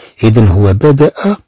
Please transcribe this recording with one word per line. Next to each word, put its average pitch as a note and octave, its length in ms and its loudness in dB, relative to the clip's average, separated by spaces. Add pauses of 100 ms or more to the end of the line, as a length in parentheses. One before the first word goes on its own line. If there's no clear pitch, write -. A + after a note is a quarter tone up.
(240)
إذا A2+ 240 2
هو F#2+ 260 0
بدأ D3+ 640 -2 (100)